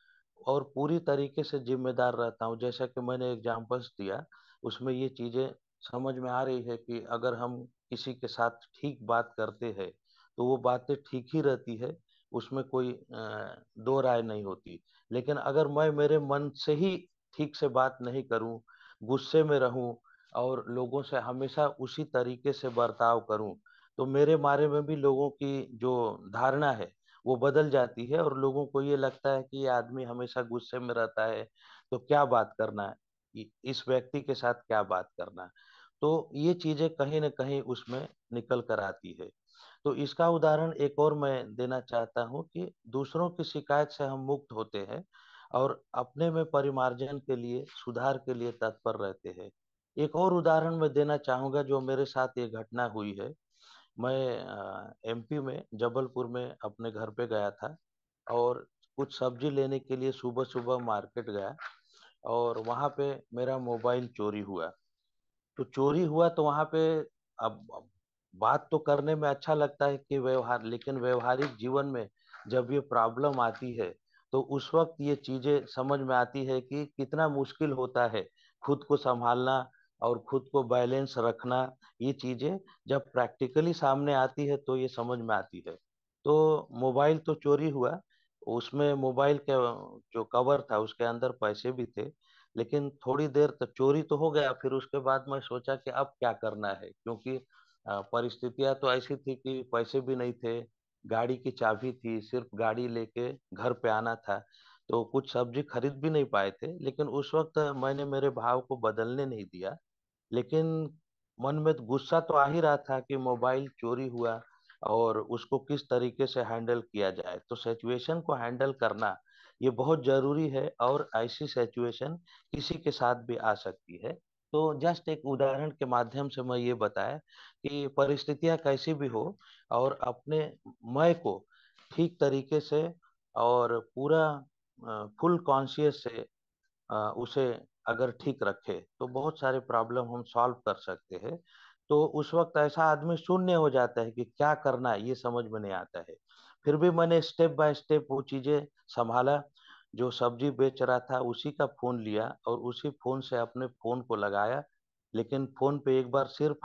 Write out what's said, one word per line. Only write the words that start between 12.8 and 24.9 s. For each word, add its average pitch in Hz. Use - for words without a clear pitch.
अ, 107
दो 131
राय 123
नहीं 107
होती। 90
लेकिन 131
अगर 147
मैं 151
मेरे 147
मन 143
से -
ही 185
ठीक 151
से 147
बात 131
नहीं 123
करूं, 113
गुस्से 135
में 147
रहूं 123
और 127
लोगों 127
से 135
हमेशा 131
उसी 135
तरीके 127
से 127
बर्ताव 117
करूं, 107
तो 131
मेरे 147
बारे 143
में 147
भी 151